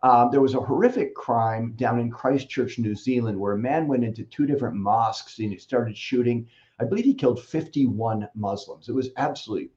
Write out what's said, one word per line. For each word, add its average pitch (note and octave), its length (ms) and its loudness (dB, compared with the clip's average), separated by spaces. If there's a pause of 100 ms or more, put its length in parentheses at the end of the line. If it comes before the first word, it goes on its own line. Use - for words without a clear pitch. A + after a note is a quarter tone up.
Um, B2 280 6
there C#3 100 4
was C3 120 4
a B2+ 60 0
horrific D3+ 560 0
crime A2+ 600 -2
down A#2+ 240 0
in A#2 100 -2
Christchurch, C3+ 680 -2
New G#2+ 160 -2
Zealand, A2+ 440 -2
where G2+ 140 0
a G#2 40 0
man C#3+ 300 0
went B2+ 160 2
into A2 200 -6
two - 220 -2
different B2+ 300 -2
mosques A2 640 0
and G#2+ 120 -4
he F#2 60 -10
started A#2 380 -2
shooting. A#2+ 520 0 (320)
I C#3 60 -2
believe A3 200 0
he C#4 100 6
killed - 280 0
fifty-one A2+ 920 -2
Muslims. G2+ 520 -6
It B2 60 -6
was C3 240 -2
absolutely A2 600 -6